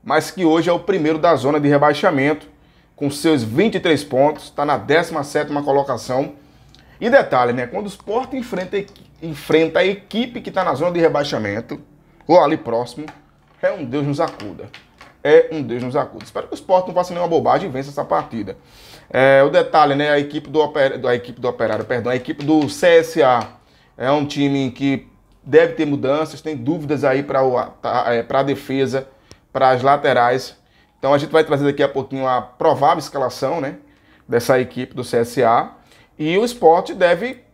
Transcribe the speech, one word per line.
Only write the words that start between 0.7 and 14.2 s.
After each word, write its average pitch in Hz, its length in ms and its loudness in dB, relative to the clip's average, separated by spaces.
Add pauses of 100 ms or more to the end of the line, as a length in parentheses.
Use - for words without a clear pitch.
o 175 60 0
primeiro 160 400 0
da 165 160 4
zona 139 240 0
de 143 100 0
rebaixamento, 147 760 2 (480)
com 143 160 -4
seus 147 320 0
vinte 151 340 0
e 170 40 -2
três 151 240 0
pontos, 139 460 0
tá 147 140 -4
na 147 120 2
décima 156 480 0
sétima 147 380 -4
colocação. 135 720 -2 (680)
E 214 80 -2
detalhe, 123 460 2
né? 127 120 -4
Quando 208 200 -10
o - 20 -10
Sport 247 460 -8
enfrenta 196 420 -8
a 196 40 -2
equi-, - 220 -18 (200)
enfrenta 160 560 0
a 185 80 2
equipe 202 560 -6
que 196 80 -12
tá 185 120 -2
na 165 120 -2
zona 170 180 -2
de 175 80 -2
rebaixamento, 143 800 -2 (480)
ou 170 100 6
ali 156 200 2
próximo, 120 480 -6 (560)
é 185 100 -2
um 170 140 -8
Deus 139 200 -4
nos 147 140 -4